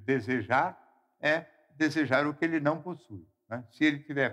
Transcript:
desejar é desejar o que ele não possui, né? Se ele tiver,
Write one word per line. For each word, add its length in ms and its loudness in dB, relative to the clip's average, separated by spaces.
desejar 760 0
é 280 0
desejar 520 2
o 80 -2
que 100 -2
ele 160 0
não 200 0
possui, 460 -14
né? 240 -8
Se 120 0
ele 140 2
tiver, 340 -2